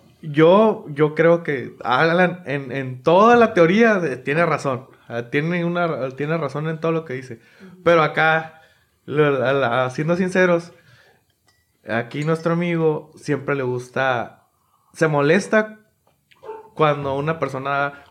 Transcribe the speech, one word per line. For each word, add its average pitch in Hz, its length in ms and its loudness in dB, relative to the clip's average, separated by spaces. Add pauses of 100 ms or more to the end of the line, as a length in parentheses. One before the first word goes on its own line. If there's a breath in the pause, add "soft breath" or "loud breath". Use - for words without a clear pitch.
(220)
yo, 170 680 4
yo 151 260 0
creo 165 280 4
que 131 400 -8
Alan 165 640 2
en, 135 260 -8
en 131 320 -8
toda 208 340 6
la 226 180 4
teoría 202 400 4
de-, 147 220 -4
tiene 156 280 -2
razón. 135 420 -4 (200)
Ah, 117 240 -8
tiene 170 340 -2
una, 165 460 -4
tiene 147 260 -4
razón 151 300 -6
en 160 120 -8
todo 165 120 -2
lo 160 140 -4
que - 80 -10
dice. 127 260 -12 (440 soft breath)
Pero 165 200 4
acá, 160 580 -2 (440 soft breath)
lo-, 147 260 2
la, 131 220 0
la, 127 360 0
siendo 160 260 -2
sinceros, 180 580 0 (1160 soft breath)
aquí 123 340 -6
nuestro 165 300 -2
amigo 165 640 -2
siempre 139 400 -4
le 139 80 -4
gusta, 123 840 -4 (460)
se 160 140 0
molesta 175 720 0 (960)
cuando 143 400 -2
una 156 240 -6
persona 135 320 -8
da 143 400 -6